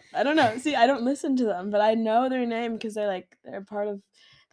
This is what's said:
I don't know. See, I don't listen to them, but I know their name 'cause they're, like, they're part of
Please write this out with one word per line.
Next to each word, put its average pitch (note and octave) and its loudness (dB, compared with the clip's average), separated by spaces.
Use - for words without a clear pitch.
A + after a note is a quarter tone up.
I G#3 0
don't D4 2
know. A#3+ 4
See, C#4+ -2
I A#3+ 6
don't B3+ 0
listen C#4 -2
to B3+ 0
them, F#3+ -2
but G#3 2
I A3 4
know A3+ 2
their B3+ -2
name A#3 -4
'cause A3 -8
they're, G#3 -4
like, F#3 -6
they're - -12
part G#3 -6
of G3+ -10